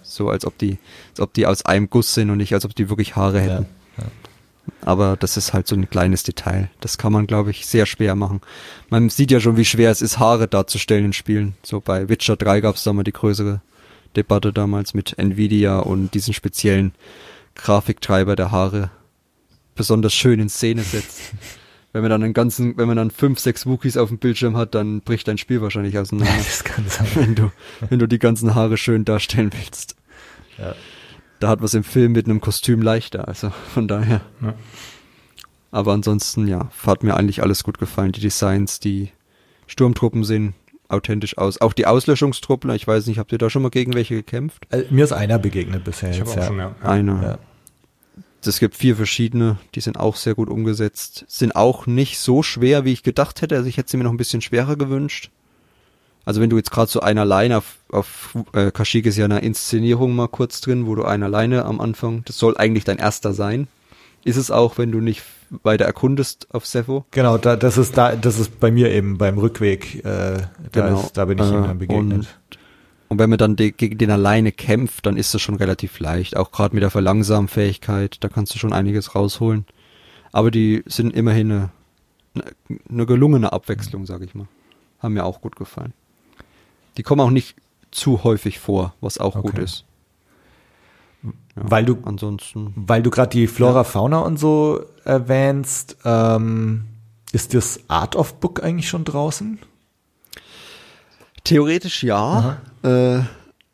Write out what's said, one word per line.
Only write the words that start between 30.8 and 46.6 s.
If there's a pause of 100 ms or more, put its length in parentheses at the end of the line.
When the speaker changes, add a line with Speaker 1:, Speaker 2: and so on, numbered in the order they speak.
Speaker 1:
Da
hat
man's
im
Film
mit
einem
Kostüm
leichter,
also (220)
von
daher. (220)
Speaker 2:
Ja. (1160)
Speaker 1:
Aber
ansonsten,
ja, (180)
hat
mir
eigentlich
alles
gut
gefallen.
Die
Designs,
die (560)
Sturmtruppen
sehen (360)
authentisch
aus.
Auch
die
Auslöschungstruppler,
ich
weiß
nicht,
habt
ihr
da
schon
mal
gegen
welche
gekämpft?
Speaker 2:
Äh,
mir
ist
einer
begegnet
bisher
Speaker 3:
Ich
hab
Speaker 2:
jetzt,
Speaker 3:
auch
Speaker 2:
ja.
Speaker 3:
schon,
ja.